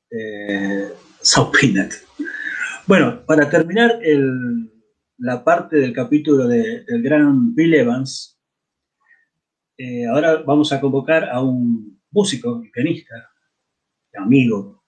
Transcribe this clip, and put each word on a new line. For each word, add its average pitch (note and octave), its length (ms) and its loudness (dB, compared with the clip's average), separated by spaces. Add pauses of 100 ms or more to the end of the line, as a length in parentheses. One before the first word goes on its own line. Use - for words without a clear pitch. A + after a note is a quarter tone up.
(100)
eh, G2+ 800 -6 (280)
South - 380 2
Peanut. G2 340 2 (920)
Bueno, D3 400 2
para D3+ 240 2
terminar G3 520 2
el, B2+ 680 0 (480)
la B2 240 -6
parte E3+ 340 0
del B2+ 160 2
capítulo C#3 540 0
de, A#2 380 -2
del A#2 180 -4
gran C3+ 520 2
Bill E3 200 2
Evans, C3 640 -2 (1400)
eh, B2 300 -8
ahora D#3 360 2
vamos D3+ 300 2
a C3+ 80 -2
convocar C#3+ 500 0
a B2 100 -4
un A#2+ 600 -2 (100)
músico A#2+ 540 -2
y - 60 -20
pianista, B2+ 600 -6 (840)
amigo, A2 720 0